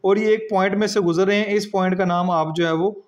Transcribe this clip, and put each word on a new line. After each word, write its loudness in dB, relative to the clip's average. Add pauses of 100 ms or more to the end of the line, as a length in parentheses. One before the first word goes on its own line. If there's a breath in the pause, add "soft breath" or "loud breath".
और 4
ये 2
एक -4
पॉइंट 0
में 0
से 0
गुजर 2
रहे 2
हैं। 0
इस -2
पॉइंट 0
का 0
नाम 0
आप -2
जो 0
है 0
वो -2 (120)